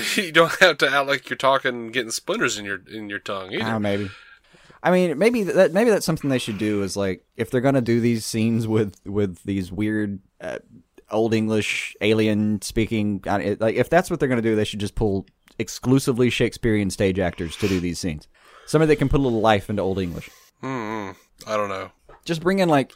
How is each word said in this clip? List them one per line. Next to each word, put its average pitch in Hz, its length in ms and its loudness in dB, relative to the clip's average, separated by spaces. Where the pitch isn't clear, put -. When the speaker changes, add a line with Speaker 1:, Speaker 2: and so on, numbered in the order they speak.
Speaker 1:
you 180 160 -2
don't 165 280 4
have 175 180 6
to 156 120 2
act 139 180 0
like 139 220 -2
you're 131 80 -4
talking 135 360 2
and 117 180 -10
getting 117 180 -4
splinters 139 480 -4
in 104 80 -10
your, 98 160 -8
in 107 160 -10
your 101 120 -8
tongue 98 340 -8
either. 165 100 -4
Speaker 2:
Ah, 113 140 -2
maybe. 101 320 -2
I 151 80 2
mean, 180 260 2
maybe 226 260 2
th-, 170 140 -2
that, 180 160 6
maybe 214 160 2
that's 190 160 2
something 156 240 -2
they 131 100 2
should 110 200 -6
do 107 240 0
is, 95 120 -4
like, 98 300 -4
if - 160 -6
they're 127 120 0
gonna 135 180 4
do 117 200 2
these 113 260 0
scenes 113 420 0
with, 107 280 0
with 98 380 -2
these 98 280 -4
weird, 107 460 -2
uh, 62 160 -8
Old 110 220 2
English 110 680 0
alien 107 580 2
speaking, 104 680 -2
uh, 98 160 0
it, 101 200 -2
like, 110 140 0
if 123 120 2
that's 170 220 2
what 170 100 -4
they're 143 80 2
gonna 123 140 0
do, 113 120 2
they 107 100 2
should 104 160 -6
just 101 140 -6
pull 98 300 0
exclusively 123 680 0
Shakespearean 107 600 0
stage 95 280 0
actors 85 380 -4
to - 120 -2
do 95 120 0
these 85 180 -4
scenes. 80 300 -6
Somebody 156 220 2
that 151 80 6
can 143 120 0
put 139 120 2
a - 20 2
little 117 180 0
life 107 300 4
into 104 100 -2
Old 95 180 -2
English. 85 300 -6
Speaker 1:
Mm-hmm. 110 500 -8
I 107 60 -2
don't 104 140 -4
know. 95 220 -10
Speaker 2:
Just 165 160 -4
bring 190 160 2
in, 185 100 2
like, 139 280 2